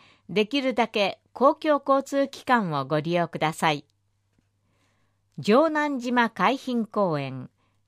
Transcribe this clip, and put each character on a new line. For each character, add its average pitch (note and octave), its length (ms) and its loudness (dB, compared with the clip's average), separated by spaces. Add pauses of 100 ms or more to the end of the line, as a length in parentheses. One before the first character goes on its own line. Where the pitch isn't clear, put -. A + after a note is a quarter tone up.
(280)
で G3+ 180 0
き C#4 160 -2
る C4 100 0
だ A#3 160 0
け G3+ 320 -2 (120)
公 C#4 220 2
共 D4 320 0
交 C4+ 160 2
通 C#4 260 -2
機 - 160 -18
関 G#3+ 280 2
を C3+ 140 -2
ご D3+ 140 0
利 D#3+ 120 -4
用 F3 160 0
く D#3+ 100 -10
だ D#3 140 0
さ D#3+ 200 0
い。 D3 120 -4 (1600)
城 B3 280 4
南 D4 320 -2
島 A#3+ 300 0
海 G#3 260 0
浜 A#3+ 300 -4
公 F3+ 320 -2
園。 C3 320 -8 (380)